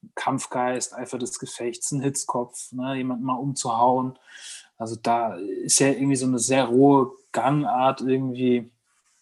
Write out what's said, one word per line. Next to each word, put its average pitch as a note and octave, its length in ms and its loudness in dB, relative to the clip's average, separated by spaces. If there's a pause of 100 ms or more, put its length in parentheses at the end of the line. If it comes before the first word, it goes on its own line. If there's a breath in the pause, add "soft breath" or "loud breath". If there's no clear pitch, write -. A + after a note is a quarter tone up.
(160)
Kampfgeist, B2+ 800 -2
Eifer B2 220 -8
des A#2+ 220 -8
Gefechts, A#2+ 520 -6
ein C#3 100 -2
Hitzkopf, - 680 -6
ne? B2+ 240 -6
Jemanden B2+ 300 -4
mal B2+ 140 0
umzuhauen. B2+ 800 0 (580 loud breath)
Also A2+ 180 -8
da A2+ 400 0
ist F#2+ 440 -2
ja C#3 100 4
irgendwie C3+ 260 0
so B2+ 100 -2
eine B2+ 140 0
sehr C3 260 2
rohe C3 460 6 (200)
Gangart C3 720 0
irgendwie B2+ 680 0 (500)